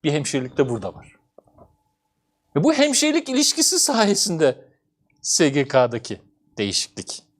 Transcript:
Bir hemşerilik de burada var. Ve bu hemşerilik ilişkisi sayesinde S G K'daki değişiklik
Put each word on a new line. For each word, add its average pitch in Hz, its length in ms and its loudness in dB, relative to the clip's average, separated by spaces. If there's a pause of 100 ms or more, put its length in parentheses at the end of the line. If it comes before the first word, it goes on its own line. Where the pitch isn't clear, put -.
Bir 147 80 0
hemşerilik 139 460 -4
de 131 120 2
burada 101 240 -6
var. - 220 -20 (1400)
Ve 147 80 2
bu 311 100 4
hemşerilik 294 560 0
ilişkisi 294 500 0
sayesinde 196 920 0 (520)
S - 280 2
G 135 180 0
K'daki 120 540 0 (360)
değişiklik - 680 -6 (160)